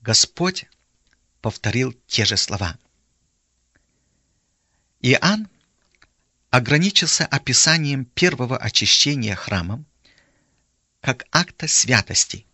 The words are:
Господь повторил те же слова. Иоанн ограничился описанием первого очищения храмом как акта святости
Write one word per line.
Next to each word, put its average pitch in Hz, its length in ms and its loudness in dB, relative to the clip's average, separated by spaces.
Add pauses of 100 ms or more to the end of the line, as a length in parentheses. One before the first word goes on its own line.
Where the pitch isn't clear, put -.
Господь - 640 -2 (720)
повторил 117 520 -2 (140)
те - 180 0
же 101 120 0
слова. 92 400 -4 (2250)
Иоанн 185 480 2 (1000)
ограничился 147 760 2
описанием 139 800 0
первого 131 500 0
очищения 113 760 0
храмом 98 520 -6 (1120)
как - 300 -6
акта - 380 -4
святости - 840 0